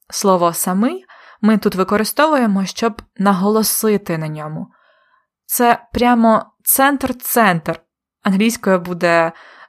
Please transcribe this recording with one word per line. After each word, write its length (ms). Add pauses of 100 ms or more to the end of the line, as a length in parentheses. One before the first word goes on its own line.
Слово 440
"самий" 520 (360)
ми 160
тут 180
використовуємо, 920
щоб 360 (160)
наголосити 1000
на 100
ньому. 400 (800)
Це 480
прямо 520 (180)
центр-центр. 1160 (420)
Англійською 560
буде 520 (380)